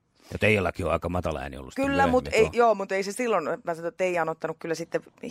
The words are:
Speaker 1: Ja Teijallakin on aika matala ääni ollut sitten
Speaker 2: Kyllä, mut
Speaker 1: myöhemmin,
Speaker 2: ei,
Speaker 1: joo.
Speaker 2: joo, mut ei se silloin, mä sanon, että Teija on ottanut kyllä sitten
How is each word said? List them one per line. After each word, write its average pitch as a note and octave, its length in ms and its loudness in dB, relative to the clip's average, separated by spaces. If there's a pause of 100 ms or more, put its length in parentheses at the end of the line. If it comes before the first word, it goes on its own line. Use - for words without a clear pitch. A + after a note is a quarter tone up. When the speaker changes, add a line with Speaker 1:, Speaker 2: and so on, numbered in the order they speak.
(320)
Speaker 1:
Ja - 80 -8
Teijallakin F#2+ 460 2
on D#2 60 0
aika E2 180 0
matala E2+ 300 -2
ääni C2+ 180 -10
ollut C2 160 -14
sitten C4+ 120 -2
Speaker 2:
Kyllä, C#4 220 2
mut B3+ 160 2
Speaker 1:
myöhemmin, A3 300 2
Speaker 2:
ei, G#3+ 60 0
Speaker 1:
joo. A#3 80 6
Speaker 2:
joo, G#3+ 80 4
mut G3 160 -6
ei F#3+ 120 0
se G3+ 80 -6
silloin, G#3+ 320 0 (200)
mä E3+ 120 -4
sanon, E3+ 120 -8
että E3 100 -8
Teija F3+ 240 0
on D#3+ 80 0
ottanut D#3+ 300 -6
kyllä E3 160 -6
sitten D#3+ 260 -6 (300)